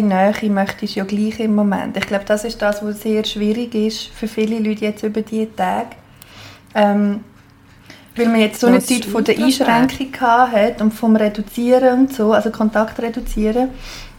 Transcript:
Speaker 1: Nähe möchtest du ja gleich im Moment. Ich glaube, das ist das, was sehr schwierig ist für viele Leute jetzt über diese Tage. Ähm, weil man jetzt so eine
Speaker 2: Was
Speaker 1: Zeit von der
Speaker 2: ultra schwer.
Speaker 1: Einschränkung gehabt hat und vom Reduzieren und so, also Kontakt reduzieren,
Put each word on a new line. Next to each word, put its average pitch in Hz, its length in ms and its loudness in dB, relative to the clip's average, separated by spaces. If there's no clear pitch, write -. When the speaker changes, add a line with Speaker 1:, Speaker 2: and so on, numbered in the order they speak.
Speaker 1:
Nähe 202 460 2
möchtest 202 460 -2
du 214 40 -4
ja 196 60 -4
gleich 208 340 -4
im 220 160 0
Moment. 190 420 0
Ich 196 100 -2
glaube, 202 180 -4
das 208 180 0
ist 226 180 -8
das, 208 220 -2
was 208 180 -8
sehr 214 220 0
schwierig 214 520 -2
ist 220 320 -2
für - 200 -10
viele 220 320 -2
Leute 214 260 -2
jetzt 214 180 -6
über 220 180 -2
diese 220 340 -6
Tage. 196 340 -2
Ähm, 202 460 2
weil 233 140 2
man 226 100 4
jetzt 214 200 0
so 240 80 4
eine 247 100 6
Speaker 2:
Was - 100 0
Speaker 1:
Zeit 240 180 -2
von 214 180 -2
der 214 140 2
Speaker 2:
ultra 247 140 4
schwer. 269 240 0
Speaker 1:
Einschränkung 262 360 0
gehabt 247 440 4
hat 214 260 2
und 220 100 4
vom 220 240 2
Reduzieren 240 840 2
und 262 120 2
so, 214 200 2
also 214 160 2
Kontakt 220 500 0
reduzieren, 233 680 -2